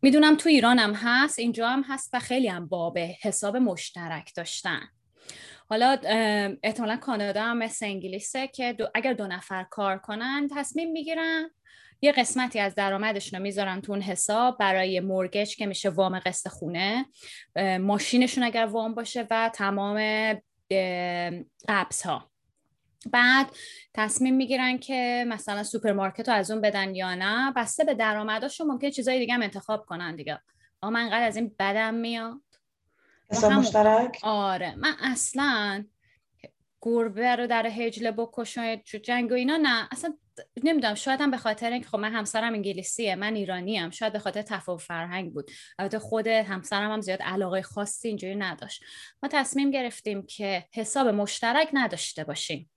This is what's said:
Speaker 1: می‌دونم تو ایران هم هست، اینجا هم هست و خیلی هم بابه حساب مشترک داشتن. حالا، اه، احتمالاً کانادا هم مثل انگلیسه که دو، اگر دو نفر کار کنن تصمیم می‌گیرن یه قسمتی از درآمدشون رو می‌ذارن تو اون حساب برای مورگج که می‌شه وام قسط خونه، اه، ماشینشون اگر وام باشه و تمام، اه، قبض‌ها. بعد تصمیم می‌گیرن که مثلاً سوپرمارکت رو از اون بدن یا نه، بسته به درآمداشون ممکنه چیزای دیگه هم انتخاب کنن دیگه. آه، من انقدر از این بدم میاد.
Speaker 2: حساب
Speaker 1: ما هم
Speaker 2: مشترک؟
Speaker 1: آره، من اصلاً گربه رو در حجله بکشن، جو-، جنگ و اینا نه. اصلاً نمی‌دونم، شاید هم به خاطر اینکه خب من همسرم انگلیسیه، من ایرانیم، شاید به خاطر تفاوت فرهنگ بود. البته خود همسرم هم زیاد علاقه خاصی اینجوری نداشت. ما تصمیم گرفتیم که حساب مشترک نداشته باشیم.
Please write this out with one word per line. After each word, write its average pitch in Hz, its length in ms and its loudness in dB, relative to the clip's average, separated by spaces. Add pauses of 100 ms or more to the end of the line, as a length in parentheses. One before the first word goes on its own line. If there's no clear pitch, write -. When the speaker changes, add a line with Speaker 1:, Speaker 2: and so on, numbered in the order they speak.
Speaker 1:
می‌دونم 302 340 10
تو 320 120 0
ایران 247 300 8
هم 208 160 4
هست، 240 440 2
اینجا 233 300 0
هم 269 200 0
هست 269 260 -8
و 247 60 0
خیلی 247 280 0
هم 180 200 -6
بابه 170 540 -4
حساب 202 340 -2
مشترک 170 800 -4
داشتن. 170 460 -6 (880)
حالا، 247 360 4
اه، 208 460 2 (120)
احتمالاً 220 340 -2
کانادا 208 460 -2
هم 233 160 0
مثل 226 280 -4
انگلیسه 196 640 -6
که 247 240 -4
دو، 220 220 -4
اگر 247 180 2
دو 208 140 -4
نفر 185 380 -6
کار 196 340 -2
کنن 262 580 -4
تصمیم 320 360 -4
می‌گیرن 320 580 -2 (500)
یه 285 120 6
قسمتی 247 460 0
از 196 160 0
درآمدشون 196 640 -2
رو 190 40 -6
می‌ذارن 196 380 -2
تو 208 120 -6
اون 196 100 -2
حساب 214 560 2
برای 190 420 4
مورگج 190 560 0
که 214 100 -4
می‌شه 196 220 -2
وام 185 300 2
قسط - 300 -4
خونه، 190 580 -2 (500)
اه، 185 220 2
ماشینشون 240 680 2
اگر 226 220 2
وام 226 280 -2
باشه 233 360 -6
و 226 240 2
تمام، 202 420 0 (760)
اه، 180 600 0 (380)
قبض‌ها. 185 600 0 (800)
بعد 254 360 6 (480)
تصمیم 254 400 2
می‌گیرن 254 440 2
که 247 500 -2
مثلاً 208 340 -4
سوپرمارکت 202 680 -2
رو 233 60 4
از 196 160 2
اون 220 100 -2
بدن 202 340 0
یا 185 200 -4
نه، 220 420 0
بسته 247 280 0
به 285 100 2
درآمداشون 220 720 -2
ممکنه 277 240 0
چیزای 254 280 0
دیگه 240 160 0
هم 240 80 2
انتخاب 208 440 -4
کنن 170 300 -8
دیگه. 151 240 -8 (400)
آه، 202 100 -4
من 233 100 0
انقدر 233 220 2
از 220 140 2
این 220 220 -2
بدم 220 360 2
میاد. 233 460 -4 (880)
Speaker 2:
حساب 220 140 2
Speaker 1:
ما 208 120 8
هم - 40 8
Speaker 2:
مشترک؟ 220 600 6
Speaker 1:
آره، 196 520 0
من 294 260 0
اصلاً 233 840 0 (960)
گربه 233 540 2
رو 240 100 -2
در 226 200 2
حجله 226 440 -2
بکشن، 226 680 -6
جو-، 220 220 -14
جنگ 240 320 0
و 254 40 2
اینا 254 220 2
نه. 247 360 2
اصلاً 311 220 -6 (500)
نمی‌دونم، 269 300 2
شاید 262 260 -2
هم 285 100 4
به 262 60 0
خاطر 233 340 -2
اینکه 247 180 -4
خب 214 100 -4
من 220 140 -2
همسرم 226 400 -2
انگلیسیه، 196 600 -4
من 208 200 -2
ایرانیم، 185 560 -4
شاید 220 220 -4
به 214 60 -4
خاطر 202 240 -4
تفاوت 185 380 -6
فرهنگ 175 520 -6
بود. 139 180 -8 (280)
البته 202 200 -4
خود 220 280 -2
همسرم 208 640 0
هم 214 80 -2
زیاد 190 220 -4
علاقه 185 400 -2
خاصی 202 460 -6
اینجوری 196 260 -6
نداشت. 190 500 -6 (380)
ما 269 100 -4
تصمیم 277 380 2
گرفتیم 226 560 -4
که 196 460 -4
حساب 233 360 0
مشترک 214 640 2
نداشته 220 520 -2
باشیم. - 520 -8